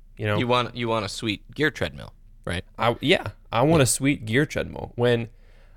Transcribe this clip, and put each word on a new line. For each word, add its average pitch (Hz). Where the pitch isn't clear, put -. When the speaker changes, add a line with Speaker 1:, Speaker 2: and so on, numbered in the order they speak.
Speaker 1:
You 107
know? 104
Speaker 2:
You 127
want, 123
you 120
want 113
a 107
sweet -
gear 151
treadmill, 67
right? 87
Speaker 1:
I, -
yeah, 135
I 117
want 160
Speaker 2:
Yeah. 135
Speaker 1:
a -
sweet 135
gear 120
treadmill. -
When, 120